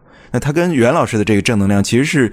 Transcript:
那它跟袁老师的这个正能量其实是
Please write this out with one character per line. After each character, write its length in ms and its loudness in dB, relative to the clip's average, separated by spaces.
那 80 -2
它 120 -4
跟 220 0
袁 180 2
老 140 0
师 100 -4
的 80 0
这 120 2
个 40 2
正 160 -2
能 120 0
量 140 2
其 140 -2
实 80 2
是 280 0